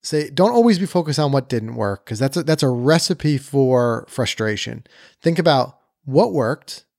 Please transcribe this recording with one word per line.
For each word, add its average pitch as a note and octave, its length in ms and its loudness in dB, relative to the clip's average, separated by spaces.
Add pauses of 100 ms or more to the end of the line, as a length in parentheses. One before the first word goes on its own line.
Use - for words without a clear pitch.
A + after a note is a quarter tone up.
Say, D3+ 280 -4
don't F#3 220 2
always A#3 260 4
be F#3 80 -2
focused D#3 320 -2
on D3 120 2
what C3+ 160 0
didn't A#2 280 -4
work, G2+ 320 -4
'cause A2 100 -6
that's C3+ 180 -2
a, E3+ 60 -2
that's D#3 220 0
a C#3 60 2
recipe D3 680 0
for B2+ 720 0
frustration. A2+ 720 -6 (380)
Think E3 160 0
about C#3+ 400 0 (280)
what F3 280 2
worked. C3 520 -4 (140)